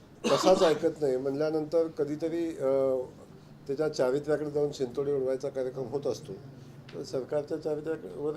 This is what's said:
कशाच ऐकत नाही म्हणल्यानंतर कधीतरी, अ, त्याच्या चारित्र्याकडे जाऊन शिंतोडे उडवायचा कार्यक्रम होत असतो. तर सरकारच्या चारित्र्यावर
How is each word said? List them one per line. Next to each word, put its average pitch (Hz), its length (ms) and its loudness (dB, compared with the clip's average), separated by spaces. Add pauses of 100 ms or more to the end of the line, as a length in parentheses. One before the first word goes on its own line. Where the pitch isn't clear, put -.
(260)
कशाच 185 380 6
ऐकत 156 380 4
नाही 131 160 4
म्हणल्यानंतर 156 680 0
कधीतरी, 160 680 -2
अ, 135 400 2 (720)
त्याच्या 143 220 0
चारित्र्याकडे 147 640 0
जाऊन 147 200 2
शिंतोडे 139 420 -2
उडवायचा 131 360 0
कार्यक्रम 131 380 -4
होत 139 200 -2
असतो. 104 260 -4 (600)
तर 165 100 -8
सरकारच्या 147 540 -4
चारित्र्यावर 151 800 -4